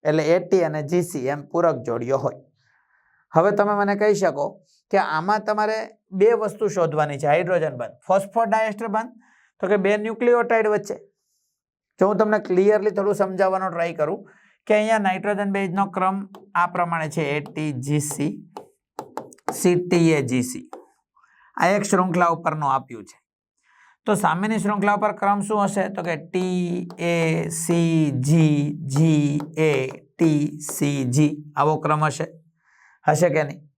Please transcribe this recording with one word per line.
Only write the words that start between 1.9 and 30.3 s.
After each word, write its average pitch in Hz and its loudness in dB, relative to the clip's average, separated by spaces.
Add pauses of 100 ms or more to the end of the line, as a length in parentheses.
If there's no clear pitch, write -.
હોય. 135 -4 (920)
હવે 180 4
તમે 208 2
મને 202 0
કહી 214 2
શકો 143 -2 (260)
કે 196 2
આમાં 190 0
તમારે 214 -2 (220)
બે 202 4
વસ્તુ 214 -2
શોધવાની 151 -2
છે 147 -2
હાઇડ્રોજન 160 0
બંધ, 117 -12 (100)
ફોસ્ફોડાયસ્ટર 214 0
બંધ, 220 -4 (480)
તો 190 -4
કે 208 2
બે 202 2
ન્યુક્લિયોટાઇડ 226 2
વચ્ચે. 208 -2 (1000)
જો 185 6
હું 208 0
તમને 214 2
ક્લિયરલી 202 2
થોડું 196 0
સમજાવવાનો 190 0
ટ્રાય 170 -4
કરું 170 -4 (420)
કે 214 4
અહીંયા 214 2
નાઇટ્રોજન 196 -2
બેઝનો 196 -2
ક્રમ 190 -4 (260)
આ 175 2
પ્રમાણે 170 -2
છે, 165 -2 (160)
એ - -2
ટી 151 -6
જી 139 -2
સી, - -4 (1080)
સી 180 2
ટી 170 4
એ 143 2
જી 123 0
સી. - -10 (880)
આ 170 2
એક 202 2
શૃંખલા 180 2
ઉપરનું 156 -2
આપ્યું 123 -6
છે. - -20 (840)
તો 208 2
સામેની 202 0
શૃંખલા 202 0
ઉપર 208 0
ક્રમ 202 0
શું 208 0
હશે? 196 -2
તો 185 -8
કે 165 -4
ટી 180 -4 (120)
એ 165 0
સી 165 2
જી 147 2
જી 147 2 (180)
એ 143 2
ટી - 0